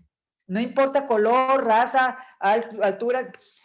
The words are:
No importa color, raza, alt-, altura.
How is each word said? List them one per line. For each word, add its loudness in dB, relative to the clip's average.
No -4
importa 0
color, 2
raza, 2
alt-, -2
altura. -2